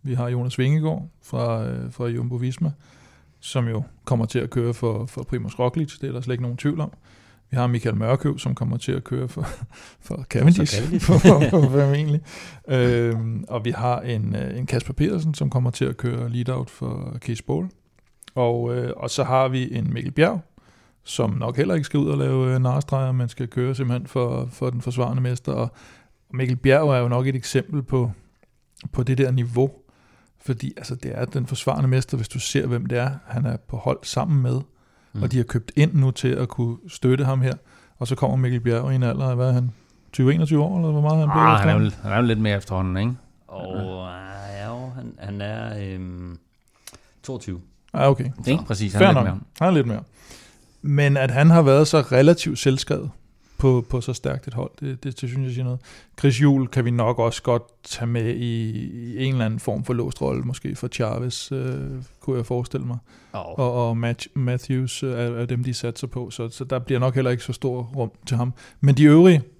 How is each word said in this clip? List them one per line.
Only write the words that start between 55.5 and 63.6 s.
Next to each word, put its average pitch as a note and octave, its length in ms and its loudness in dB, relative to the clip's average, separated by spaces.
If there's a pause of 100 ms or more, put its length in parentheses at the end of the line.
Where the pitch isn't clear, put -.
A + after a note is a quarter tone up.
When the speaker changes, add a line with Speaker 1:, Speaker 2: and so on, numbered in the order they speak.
Speaker 1:
siger B2+ 100 -4
noget. B2+ 160 -4 (400)
Chris C3+ 220 4
Juhl C#3 260 6
kan B2+ 180 0
vi A#2+ 60 0
nok A#2+ 280 2
også A#2 240 0
godt A#2+ 200 0 (200)
tage - 240 -8
med A#2 280 -2
i, A2+ 340 -4 (440)
i C3 120 -4
en C3+ 80 0
eller B2 120 0
anden A2+ 140 -2
form B2 240 -4
for B2+ 100 -2
låst - 280 -4
rolle, C2+ 220 -2
måske - 320 -6
for - 120 -8
Chavez, A#2+ 640 -6
øh, C3 280 -6 (400)
kunne C3 180 -4
jeg A#2 80 -4
forestille B2+ 400 -4
mig. B2 120 -6 (360)
Speaker 2:
Oh. G2+ 120 -10 (140)
Speaker 1:
Og, B2 140 0 (160)